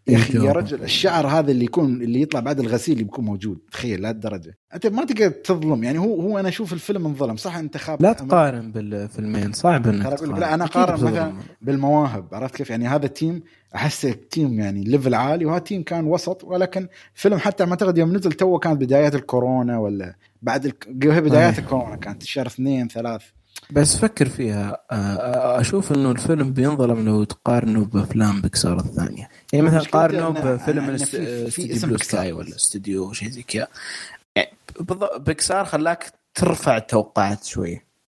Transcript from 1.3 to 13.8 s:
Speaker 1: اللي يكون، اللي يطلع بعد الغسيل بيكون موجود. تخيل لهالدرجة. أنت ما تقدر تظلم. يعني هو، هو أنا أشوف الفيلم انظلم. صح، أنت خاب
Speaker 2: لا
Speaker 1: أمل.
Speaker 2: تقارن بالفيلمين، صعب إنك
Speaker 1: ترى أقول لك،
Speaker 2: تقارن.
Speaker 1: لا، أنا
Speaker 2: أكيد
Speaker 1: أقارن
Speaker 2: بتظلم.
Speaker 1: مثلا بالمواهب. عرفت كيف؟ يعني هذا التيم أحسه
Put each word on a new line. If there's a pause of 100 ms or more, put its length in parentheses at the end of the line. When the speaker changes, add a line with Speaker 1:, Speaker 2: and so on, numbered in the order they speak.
Speaker 1:
اللي
يكون،
اللي
يطلع
بعد
الغسيل
بيكون
موجود. (140)
تخيل
لهالدرجة. (160)
أنت
ما
تقدر
تظلم.
يعني
هو،
هو
أنا
أشوف
الفيلم
انظلم.
صح،
أنت
خاب
Speaker 2:
لا
Speaker 1:
أمل.
Speaker 2:
تقارن
بالفيلمين،
صعب
إنك
Speaker 1:
ترى
أقول
لك،
Speaker 2:
تقارن.
Speaker 1:
لا،
أنا
Speaker 2:
أكيد
Speaker 1:
أقارن
Speaker 2:
بتظلم.
Speaker 1:
مثلا (280)
بالمواهب.
عرفت
كيف؟
يعني
هذا
التيم (340)
أحسه (160)